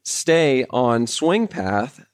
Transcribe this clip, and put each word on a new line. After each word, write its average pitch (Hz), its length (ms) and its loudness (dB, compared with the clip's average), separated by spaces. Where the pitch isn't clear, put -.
stay 151 640 2
on 120 360 0
swing 185 420 0
path 101 680 -4